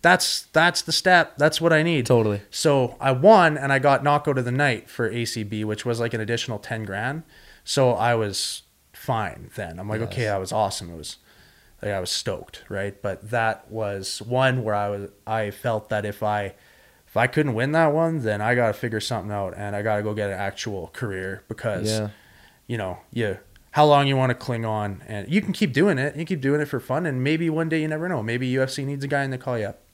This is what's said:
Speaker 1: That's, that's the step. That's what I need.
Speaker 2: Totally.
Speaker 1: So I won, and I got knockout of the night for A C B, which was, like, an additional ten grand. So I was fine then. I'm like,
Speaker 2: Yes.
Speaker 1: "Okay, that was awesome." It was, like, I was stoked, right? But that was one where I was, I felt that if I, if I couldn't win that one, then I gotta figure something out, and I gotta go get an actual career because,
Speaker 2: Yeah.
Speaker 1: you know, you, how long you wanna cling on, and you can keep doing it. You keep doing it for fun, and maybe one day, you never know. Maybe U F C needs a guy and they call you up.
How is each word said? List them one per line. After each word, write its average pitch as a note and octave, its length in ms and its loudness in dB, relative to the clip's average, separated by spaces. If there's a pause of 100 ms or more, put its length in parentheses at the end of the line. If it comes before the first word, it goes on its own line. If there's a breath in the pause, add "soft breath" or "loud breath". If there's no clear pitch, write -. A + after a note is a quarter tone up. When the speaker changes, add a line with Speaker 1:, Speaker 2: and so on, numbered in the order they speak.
Speaker 1:
That's, - 420 4 (100)
that's E3 300 4
the E3 80 -6
step. F3 460 4
That's D3+ 220 2
what E3 140 4
I D3+ 80 6
need. D#3 240 2
Speaker 2:
Totally. G#2+ 360 4 (100)
Speaker 1:
So C#3 480 2
I C3+ 120 2
won, E3 460 8
and C#3 160 0
I C3+ 60 4
got C3+ 240 4
knockout C#3+ 340 2
of B2 80 -2
the B2 60 -4
night C3 360 0
for A2+ 220 -2
A A#2 160 -4
C A2+ 160 -6
B, G#2+ 220 -4
which G#2+ 200 -4
was, A#2+ 160 -2
like, A#2 140 -2
an A2+ 80 -4
additional A2+ 380 -4
ten A2 260 -8
grand. A#2 380 -6 (400 soft breath)
So B2+ 300 2
I A#2 200 2
was G#2+ 480 -4 (320)
fine - 600 -6
then. F2 240 -10
I'm G2+ 100 -10
like, A2 120 -2
Speaker 2:
Yes. A2+ 100 -4
Speaker 1:
"Okay, B2 140 -4
that G2+ 140 0
was F#2+ 120 -6
awesome." G2 400 -2
It E2+ 40 -14
was, D#2 220 -14 (640 soft breath)
like, G#2 100 -4
I G2 80 -2
was F#2 120 -6
stoked, - 580 -8
right? G2+ 320 -6
But G2+ 300 -8
that A2+ 400 -2
was G2+ 500 -6
one B2+ 420 0
where G#2+ 120 0
I G#2 140 0
was, G2+ 200 -6 (160)
I A2 240 -2
felt G#2+ 400 -4
that G#2+ 160 -2
if G#2 160 -6
I, G#2 320 -2 (540 soft breath)
if - 100 -4
I A#2 80 4
couldn't C#3 300 0
win B2+ 160 0
that D#3+ 200 4
one, E3 300 0
then G#2+ 200 -2
I A#2 120 2
gotta A#2 200 2
figure A2 260 -4
something G#2 320 -6
out, G2 260 -4
and G2+ 180 -6
I G#2 60 -4
gotta G#2 220 0
go G#2+ 100 -4
get G#2 160 -2
an F#2+ 100 -6
actual G2 540 -6
career F#2+ 540 -6
because, G#2+ 440 -4
Speaker 2:
Yeah. G#2+ 180 -2 (580 soft breath)
Speaker 1:
you A#2+ 100 -4
know, F#2 220 -6 (120)
you, G#2+ 280 -4 (320)
how D3+ 160 6
long C#3+ 180 6
you C#3 120 2
wanna C3 180 2
cling A#2 300 -4
on, G#2 420 -4
and G2+ 260 -8
you G#3 80 4
can G3+ 100 -4
keep D#3+ 220 0
doing D#3+ 240 4
it. C#3 180 -2
You D#3+ 100 -6
keep D#3+ 160 -4
doing C#3 200 2
it C#3+ 60 0
for C#3 120 -4
fun, D#3+ 280 -2
and B2+ 160 -2
maybe D#3+ 260 0
one D#3+ 200 0
day, D#3 120 0
you D#3 60 -2
never D#3 200 -4
know. D#3 140 -2
Maybe A#2 280 -2
U C3 120 2
F C3 80 0
C C#3 160 -6
needs C#3 180 -6
a C#3+ 40 -6
guy C#3 160 0
and C3+ 100 -4
they B2+ 60 -6
call B2 180 -4
you G#2+ 80 -2
up. - 140 -10 (140)